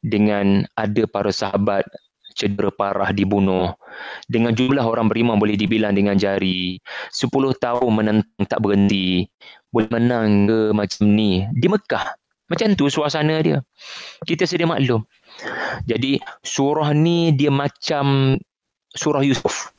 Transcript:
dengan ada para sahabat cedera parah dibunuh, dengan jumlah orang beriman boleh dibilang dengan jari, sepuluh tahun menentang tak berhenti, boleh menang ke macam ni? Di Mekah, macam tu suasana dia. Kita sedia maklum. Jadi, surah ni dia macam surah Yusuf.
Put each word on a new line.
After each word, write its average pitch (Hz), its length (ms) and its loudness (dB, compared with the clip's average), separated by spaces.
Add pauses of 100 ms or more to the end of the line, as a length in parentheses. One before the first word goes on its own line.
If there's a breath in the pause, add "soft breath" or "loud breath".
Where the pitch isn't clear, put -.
dengan 104 640 2 (140)
ada 110 320 0
para 101 180 -2
sahabat 101 560 -2 (480)
cedera 101 400 -4
parah 98 400 -2
dibunuh, 95 640 0 (540 loud breath)
dengan 117 260 0
jumlah 131 240 2
orang 113 320 0
beriman 113 240 2
boleh 104 220 0
dibilang 107 340 0
dengan 98 240 2
jari, 95 640 -2 (320 loud breath)
sepuluh 135 480 -2
tahun 120 320 0
menentang 107 560 0
tak - 160 -2
berhenti, 98 640 2 (400 loud breath)
boleh 110 240 0
menang 113 560 2
ke 110 100 2 (140)
macam 104 400 2
ni? 101 400 2
Di 131 160 0
Mekah, - 480 -2 (320)
macam 208 240 0
tu 143 160 2
suasana 151 560 0
dia. 151 160 2 (640 loud breath)
Kita 165 240 -2
sedia 170 160 -2
maklum. 127 400 0 (800 loud breath)
Jadi, 120 320 0 (240 loud breath)
surah 147 560 0
ni 165 400 2
dia 143 160 2
macam 139 840 0 (600)
surah 143 240 0
Yusuf. - 580 -2